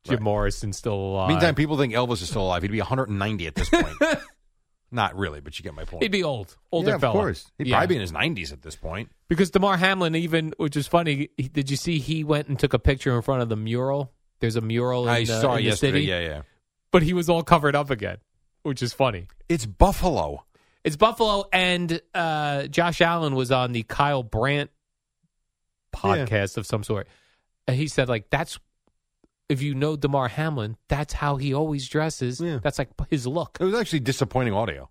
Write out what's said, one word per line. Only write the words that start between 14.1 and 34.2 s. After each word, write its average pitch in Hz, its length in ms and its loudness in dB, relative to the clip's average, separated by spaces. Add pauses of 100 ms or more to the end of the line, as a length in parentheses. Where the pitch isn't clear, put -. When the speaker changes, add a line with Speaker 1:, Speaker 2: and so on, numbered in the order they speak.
Speaker 1:
There's 113 160 0
a 117 40 2
mural 123 480 0
in, - 60 -
Speaker 2:
I 117 80 2
Speaker 1:
uh, 113 180 0
Speaker 2:
saw 131 120 4
Speaker 1:
in 117 60 2
the 110 60 0
Speaker 2:
yesterday. 107 280 2
Speaker 1:
city. 147 120 2
Speaker 2:
Yeah, 90 160 -2
yeah. 76 220 -6 (480)
Speaker 1:
But 175 120 8
he 160 100 2
was 170 160 0
all 165 140 2
covered 147 320 4
up 143 160 0
again, 104 280 -4 (440)
which 139 180 -4
is 123 120 -2
funny. 104 340 -2 (220)
Speaker 2:
It's 139 180 0
Buffalo. 107 800 2 (400)
Speaker 1:
It's 156 120 0
Buffalo, 214 560 2
and, 180 480 0 (140)
uh, 151 540 -2
Josh 170 320 0
Allen 165 340 4
was 127 160 0
on 127 220 2
the 117 100 -2
Kyle 143 400 0
Brandt 139 480 -2 (1200)
Speaker 2:
Yeah. - 60 -14 (260)
Speaker 1:
podcast 101 300 0
of 107 100 -6
some 107 180 -4
sort. 101 240 -4 (580)
And 131 100 0
he 151 120 -2
said, 131 200 0
like, 113 220 -4
that's, 160 300 -2 (880)
if 135 120 0
you 143 140 -2
know 147 220 0
Damar 139 320 0
Hamlin, 131 480 -4 (120)
that's 147 260 -2
how 143 220 -2
he 135 160 -2
always 143 360 -2
dresses. 151 520 -2
Speaker 2:
Yeah. 165 220 -4
Speaker 1:
That's, - 160 -2
like, 139 120 -4 (200)
his 127 160 -2
look. 147 340 -4
Speaker 2:
It 175 40 2
was 190 100 2
actually 175 260 0
disappointing 127 540 0